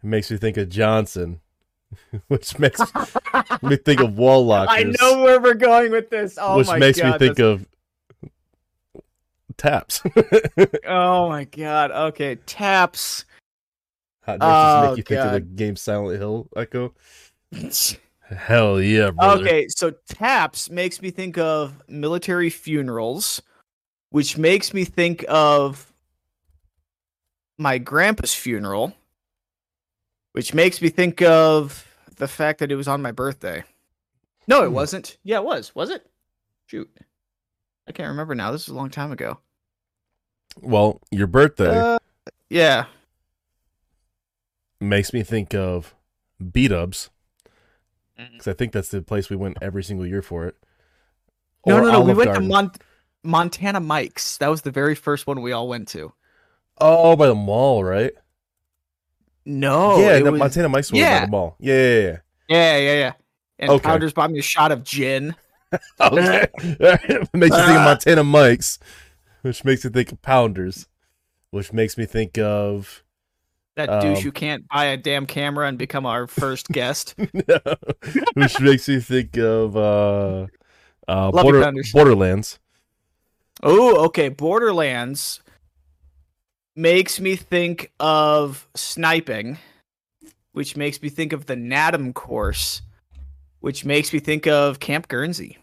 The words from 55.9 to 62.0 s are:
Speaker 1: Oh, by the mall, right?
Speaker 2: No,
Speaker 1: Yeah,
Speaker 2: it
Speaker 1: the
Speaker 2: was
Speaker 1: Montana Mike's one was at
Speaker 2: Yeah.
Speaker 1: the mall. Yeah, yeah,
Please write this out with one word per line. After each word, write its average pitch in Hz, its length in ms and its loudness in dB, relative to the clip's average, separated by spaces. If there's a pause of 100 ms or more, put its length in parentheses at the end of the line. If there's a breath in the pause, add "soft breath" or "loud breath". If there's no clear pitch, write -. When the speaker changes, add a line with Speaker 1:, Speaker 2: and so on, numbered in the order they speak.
Speaker 1:
Oh, 165 380 6
by 147 120 6
the 120 60 4
mall, 107 480 0
right? 98 300 -2 (1400)
Speaker 2:
No, 147 460 2
Speaker 1:
Yeah, 196 200 6
Speaker 2:
it 139 60 4
Speaker 1:
the 147 80 6
Speaker 2:
was 151 60 0
Speaker 1:
Montana 151 300 0
Mike's 139 240 -2
one 262 80 2
was 311 80 4
at 269 40 2
Speaker 2:
Yeah. 156 120 0
Speaker 1:
the 101 60 -6
mall. 92 280 -4
Yeah, 131 160 -2
yeah, 123 260 4